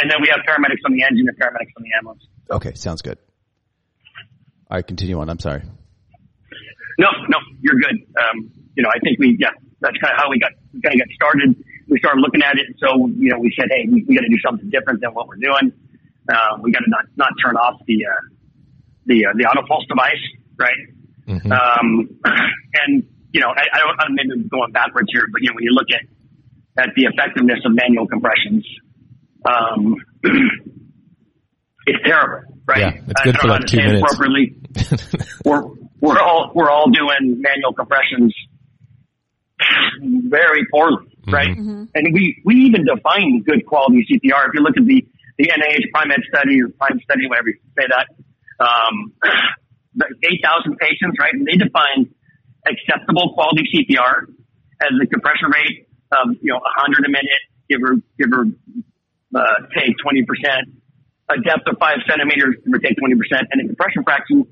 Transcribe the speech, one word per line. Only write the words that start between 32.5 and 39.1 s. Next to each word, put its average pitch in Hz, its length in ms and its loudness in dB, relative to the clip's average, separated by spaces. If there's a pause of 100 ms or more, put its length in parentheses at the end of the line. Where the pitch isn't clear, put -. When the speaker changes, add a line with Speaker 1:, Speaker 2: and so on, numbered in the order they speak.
Speaker 1:
right? 131 140 2
Speaker 3:
Yeah, 92 280 -2
it's 131 120 -2
Speaker 1:
I, 135 40 2
Speaker 3:
good 127 120 4
Speaker 1:
I - 40 0
Speaker 3:
for, - 60 2
Speaker 1:
don't - 20 4
know 110 40 4
Speaker 3:
like, 101 80 0
Speaker 1:
how 127 60 -6
to - 0 -
Speaker 3:
two 120 100 0
Speaker 1:
say 107 60 4
it 113 100 2
Speaker 3:
minutes. 143 220 4
Speaker 1:
appropriately. 139 420 0 (180)
Speaker 3:
<laughs> - 720 -4
Speaker 1:
We're, 147 180 2 (380)
we're 151 180 4
all, 170 360 2
we're 156 160 4
all 151 200 4
doing 139 500 2
manual 139 340 0
compressions 127 600 0 (1900)